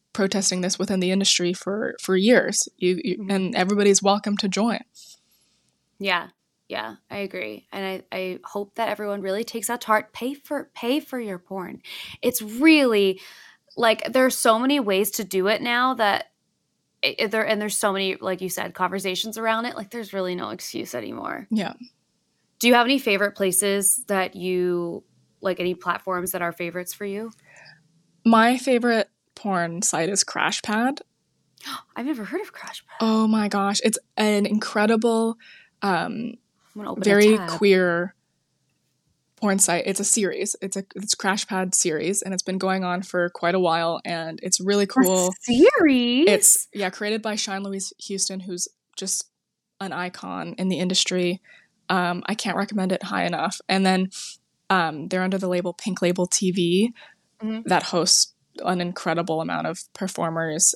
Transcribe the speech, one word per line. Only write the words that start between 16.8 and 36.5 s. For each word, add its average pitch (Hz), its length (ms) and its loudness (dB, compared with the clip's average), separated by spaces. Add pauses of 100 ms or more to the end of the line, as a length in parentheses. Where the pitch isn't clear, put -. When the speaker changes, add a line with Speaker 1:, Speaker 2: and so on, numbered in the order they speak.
Speaker 2:
it, - 180 0
it, 208 120 0
there, 220 140 0
and 214 160 0
there's 214 160 -4
so 202 140 0
many, 190 240 -2
like 185 240 -6
you 185 80 -6
said, 175 260 -8
conversations 190 640 -4
around 226 280 0
it. 240 100 -8
Like, 202 160 -12
there's 226 220 -10
really 185 200 -4
no 143 180 -6
excuse - 440 -10
anymore. 110 540 -10
Speaker 1:
Yeah. 214 240 -2 (840)
Speaker 2:
Do 233 100 4
you 247 60 8
have 240 100 6
any 262 140 2
favorite 202 360 0
places 196 720 0
that 190 320 -2
you, 180 680 -2 (380)
like, 185 180 -2
any 180 160 0
platforms 180 560 -4
that 180 100 -6
are 170 120 -2
favorites 175 400 -8
for - 120 -12
you? 208 260 -8 (920)
Speaker 1:
My 226 340 6
favorite 240 520 2 (260)
porn 175 460 -2
site 160 260 0
is - 160 0
Crash - 380 -2
Pad. 240 400 -2 (640)
Speaker 2:
<gasps> - 320 -14
I've 233 80 -8
never 262 180 -4
heard 240 160 -6
of 415 140 -10
Crash - 340 -16
Pad. - 140 -18
Speaker 1:
Oh 220 260 4
my 214 220 2
gosh. 202 340 0
It's 220 140 2 (180)
an 208 300 2
incredible, 226 880 2 (460)
um, - 540 -2 (380)